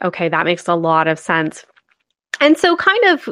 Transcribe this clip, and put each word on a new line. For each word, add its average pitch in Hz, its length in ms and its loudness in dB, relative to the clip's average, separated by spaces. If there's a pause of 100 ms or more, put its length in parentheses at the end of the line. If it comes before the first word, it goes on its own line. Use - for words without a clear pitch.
Okay. 170 260 -4
That 160 160 0
makes 170 240 -4
a 175 60 2
lot 160 340 0
of 156 100 -2
sense. 160 460 -4 (760)
And 311 180 4
so 349 180 2
kind 415 280 0
of 349 280 0